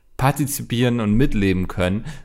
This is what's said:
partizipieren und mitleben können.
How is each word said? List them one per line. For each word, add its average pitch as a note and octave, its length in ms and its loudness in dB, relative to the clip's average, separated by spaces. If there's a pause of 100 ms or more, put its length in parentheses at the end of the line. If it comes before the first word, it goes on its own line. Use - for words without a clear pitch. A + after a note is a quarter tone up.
(160)
partizipieren B2 840 0
und G#2 140 2
mitleben G2 540 2
können. G2 360 -2 (200)